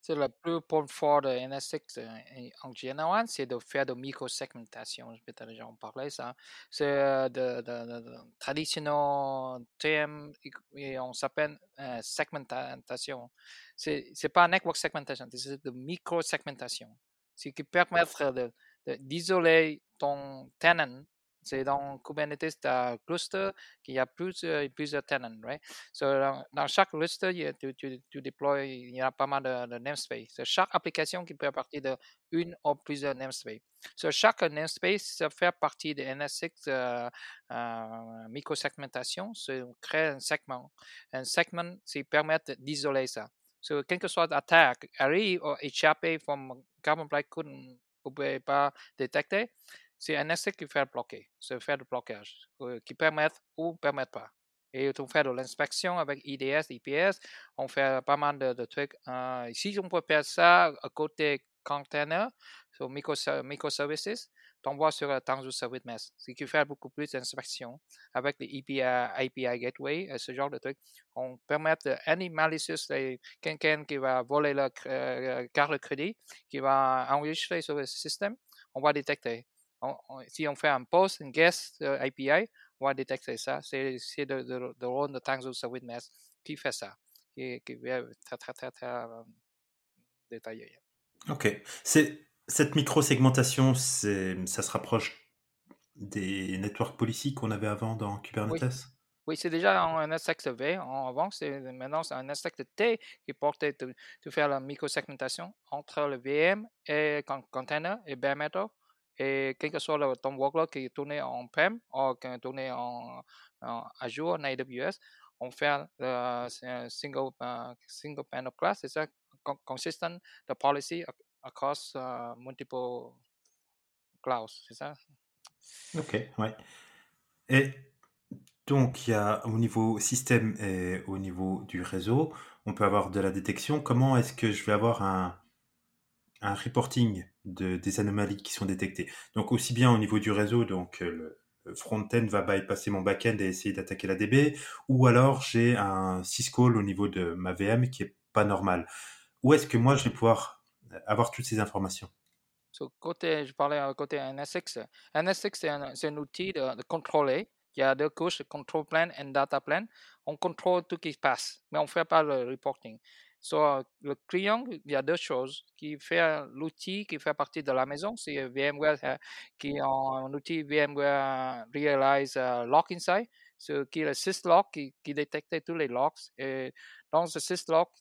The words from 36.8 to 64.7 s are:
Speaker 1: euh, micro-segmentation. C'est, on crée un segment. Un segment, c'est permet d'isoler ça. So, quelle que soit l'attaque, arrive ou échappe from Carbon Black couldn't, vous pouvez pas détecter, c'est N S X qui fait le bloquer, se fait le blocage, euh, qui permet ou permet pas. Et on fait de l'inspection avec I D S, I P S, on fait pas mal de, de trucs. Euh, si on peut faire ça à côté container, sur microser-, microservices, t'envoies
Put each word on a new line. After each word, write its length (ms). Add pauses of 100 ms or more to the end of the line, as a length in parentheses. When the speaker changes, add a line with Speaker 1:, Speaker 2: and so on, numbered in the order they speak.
Speaker 1:
euh, 800
micro-segmentation. 1040
C'est, 300
on 180
crée 280
un 100
segment. 520 (400)
Un 120
segment, 500 (100)
c'est 200
permet 340 (220)
d'isoler 480
ça. 200 (340)
So, 200
quelle 160
que 100
soit 200
l'attaque, 720
arrive 440
ou 160
échappe 460 (180)
from 380 (220)
Carbon 220
Black 240
couldn't, 500 (240)
vous 80
pouvez 280
pas 320 (240)
détecter, 540 (540)
c'est 100
N 180
S 160
X 100
qui 100
fait 120
le 120
bloquer, 380 (100)
se 200
fait 180
le 100
blocage, 640 (120)
euh, 220
qui 120
permet 320 (280)
ou 200
permet 320
pas. 240 (420)
Et 240
on 100
fait 160
de 60
l'inspection 720
avec 260
I 140
D 80
S, 240
I 80
P 140
S, 260 (360)
on 120
fait 360
pas 140
mal 220
de, 140
de 120
trucs. 300 (120)
Euh, 460
si 240
on 100
peut 200
faire 180
ça 560
à 100
côté 520 (200)
container, 680 (400)
sur 180
microser-, 540
microservices, 880 (320)
t'envoies 280